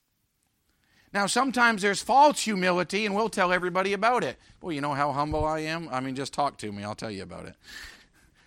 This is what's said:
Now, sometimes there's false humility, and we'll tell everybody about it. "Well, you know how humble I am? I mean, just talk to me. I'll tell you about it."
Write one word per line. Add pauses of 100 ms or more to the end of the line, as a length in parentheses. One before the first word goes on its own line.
(1120)
Now,
sometimes
there's
false
humility,
and
we'll
tell
everybody
about
it. (240)
"Well,
you
know
how
humble
I
am?
I
mean,
just
talk
to
me.
I'll
tell
you
about
it." (920)